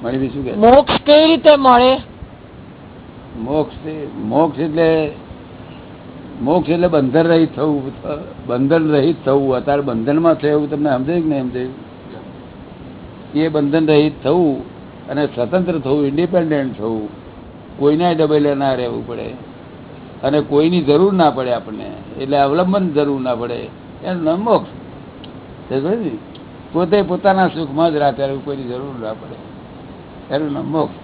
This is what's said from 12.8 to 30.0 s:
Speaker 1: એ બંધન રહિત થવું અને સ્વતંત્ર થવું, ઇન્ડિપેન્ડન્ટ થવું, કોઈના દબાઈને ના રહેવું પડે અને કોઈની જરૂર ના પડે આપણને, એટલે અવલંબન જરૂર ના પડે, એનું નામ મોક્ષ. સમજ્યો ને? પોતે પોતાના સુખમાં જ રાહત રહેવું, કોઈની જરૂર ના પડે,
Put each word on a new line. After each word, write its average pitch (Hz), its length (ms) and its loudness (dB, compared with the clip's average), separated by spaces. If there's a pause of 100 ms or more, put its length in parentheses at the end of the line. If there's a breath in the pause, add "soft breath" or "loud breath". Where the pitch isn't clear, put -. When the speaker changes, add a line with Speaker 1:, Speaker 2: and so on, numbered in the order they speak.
Speaker 1:
એ 156 140 2
બંધન 151 380 2
રહિત 151 360 4
થવું 147 400 2 (460)
અને 143 180 -2
સ્વતંત્ર 165 520 -2
થવું, 139 280 0
ઇન્ડિપેન્ડન્ટ 151 680 0
થવું, 107 320 -4 (680)
કોઈના 156 340 4
દબાઈને 151 400 2
ના 139 200 0
રહેવું 117 340 -4
પડે 113 260 -8 (920)
અને 143 180 2
કોઈની 156 400 2
જરૂર 156 320 4
ના 170 160 6
પડે 127 240 -2
આપણને, 104 380 -8 (280)
એટલે 135 180 -2
અવલંબન 180 520 2
જરૂર 143 320 0
ના 127 140 -2
પડે, 117 340 -6 (340)
એનું 180 200 -4
નામ 165 160 0
મોક્ષ. 214 300 2 (1000)
સમજ્યો 135 200 -2
ને? 208 220 -2 (600)
પોતે 180 300 2
પોતાના 185 460 2
સુખમાં 156 440 0
જ 151 40 -2
રાહત 143 240 2
રહેવું, 139 260 -4
કોઈની 139 180 -6
જરૂર 123 400 -8
ના 110 100 -6
પડે, 117 220 -14 (1000)